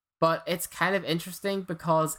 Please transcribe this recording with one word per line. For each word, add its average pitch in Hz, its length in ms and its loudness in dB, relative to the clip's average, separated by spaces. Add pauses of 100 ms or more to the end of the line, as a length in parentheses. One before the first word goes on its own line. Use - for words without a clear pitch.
(200)
but 165 280 4
it's 175 180 -2
kind 180 300 0
of 185 80 0
interesting 180 580 -4
because 165 580 0